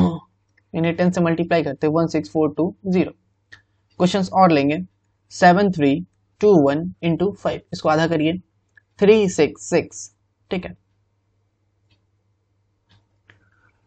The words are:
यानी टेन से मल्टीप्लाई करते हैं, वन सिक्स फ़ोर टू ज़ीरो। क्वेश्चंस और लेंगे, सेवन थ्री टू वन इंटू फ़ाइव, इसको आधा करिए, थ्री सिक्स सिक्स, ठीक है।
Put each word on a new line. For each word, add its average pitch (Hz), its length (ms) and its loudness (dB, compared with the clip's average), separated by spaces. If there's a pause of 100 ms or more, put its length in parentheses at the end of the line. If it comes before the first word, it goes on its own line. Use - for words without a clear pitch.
(760)
यानी 165 180 -2
टेन 180 180 0
से 185 100 -2
मल्टीप्लाई 170 420 0
करते 147 240 -4
हैं, 151 80 0
वन 165 140 0
सिक्स 156 220 -6
फ़ोर 156 260 -2
टू 180 180 -2 (140)
ज़ीरो। 180 220 -2 (920)
क्वेश्चंस 185 320 0
और 190 200 4
लेंगे, 147 260 0 (540)
सेवन 185 400 4
थ्री 143 220 0 (460)
टू 208 180 4
वन 151 340 0 (100)
इंटू 170 320 -2
फ़ाइव, - 260 -6 (120)
इसको - 160 -6
आधा 156 180 2
करिए, 165 320 -2 (600)
थ्री 208 320 4
सिक्स - 400 -2
सिक्स, - 400 -4 (400)
ठीक 185 140 -8
है। 180 120 -18 (3000)